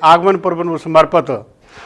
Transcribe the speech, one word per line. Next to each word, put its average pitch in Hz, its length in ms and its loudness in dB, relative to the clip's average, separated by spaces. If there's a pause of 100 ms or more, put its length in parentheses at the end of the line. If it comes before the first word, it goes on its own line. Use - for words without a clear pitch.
ਆਗਮਨ 175 340 2
ਪੁਰਬ 170 240 -4
ਨੂੰ 170 180 -6
ਸਮਰਪਿਤ 160 680 0 (400)